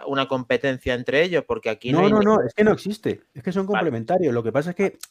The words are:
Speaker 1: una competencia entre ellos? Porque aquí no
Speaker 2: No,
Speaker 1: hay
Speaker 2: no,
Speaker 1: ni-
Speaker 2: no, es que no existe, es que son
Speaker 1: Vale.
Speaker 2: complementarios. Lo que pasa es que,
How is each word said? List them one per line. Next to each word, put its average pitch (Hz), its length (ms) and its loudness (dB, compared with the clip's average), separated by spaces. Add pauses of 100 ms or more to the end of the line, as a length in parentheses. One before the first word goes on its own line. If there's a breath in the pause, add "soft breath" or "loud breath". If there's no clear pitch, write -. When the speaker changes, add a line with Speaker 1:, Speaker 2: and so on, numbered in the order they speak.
Speaker 1:
una 135 220 -2
competencia 127 640 -2
entre 123 300 0
ellos? 175 220 0
Porque 117 260 -4
aquí 117 200 -6
no 151 100 4
Speaker 2:
No, 190 40 6
Speaker 1:
hay 208 80 4
Speaker 2:
no, 214 60 4
Speaker 1:
ni- 202 60 2
Speaker 2:
no, 214 200 4
es 120 80 -6
que 214 100 2
no 214 80 6
existe, 185 520 -4 (100)
es 127 100 -16
que 190 80 -4
son 190 140 -2
Speaker 1:
Vale. 208 140 -2
Speaker 2:
complementarios. 151 540 0
Lo 117 100 0
que 113 100 -2
pasa 147 160 0
es 175 80 -8
que, 196 200 -2 (120)